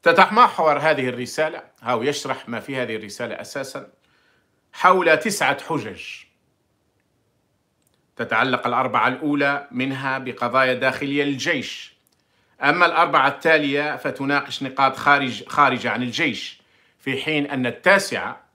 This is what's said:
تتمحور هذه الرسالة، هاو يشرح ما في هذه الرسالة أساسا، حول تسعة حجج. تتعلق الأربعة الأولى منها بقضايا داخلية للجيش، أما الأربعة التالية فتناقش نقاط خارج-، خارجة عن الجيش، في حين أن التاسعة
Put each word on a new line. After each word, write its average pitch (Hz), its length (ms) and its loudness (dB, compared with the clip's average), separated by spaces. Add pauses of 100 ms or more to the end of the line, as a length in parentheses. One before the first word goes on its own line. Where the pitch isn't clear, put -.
تتمحور 170 720 4
هذه 139 320 2
الرسالة، 139 540 -6 (180)
هاو 117 220 -2
يشرح 135 460 -4
ما 117 100 -6
في 135 160 -10
هذه 117 200 -4
الرسالة 107 460 -10
أساسا، - 480 -12 (840)
حول 180 440 6
تسعة 147 460 -2
حجج. 113 400 -6 (2000)
تتعلق 120 520 -2
الأربعة 120 400 2
الأولى 143 640 0
منها 131 460 -4
بقضايا 127 560 2
داخلية 139 500 -2
للجيش، 139 680 -4 (680)
أما 165 240 4
الأربعة 156 420 4
التالية 147 680 0
فتناقش 139 680 -4
نقاط 131 340 0
خارج-، 135 500 0
خارجة 127 420 2
عن 113 140 -2
الجيش، 123 580 -6 (380)
في 135 220 -6
حين 151 240 -2
أن 135 200 -4
التاسعة 120 760 0 (140)